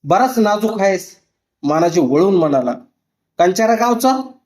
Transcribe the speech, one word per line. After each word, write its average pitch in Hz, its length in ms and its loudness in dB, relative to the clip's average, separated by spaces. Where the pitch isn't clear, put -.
"बराच 233 340 0
नाजूक 214 420 0
आहेस," 190 360 -2
मानाजी 160 380 0
वळून 156 340 2
म्हणाला. 139 380 0
"कंचारा 208 360 2
गावचा?" 240 420 0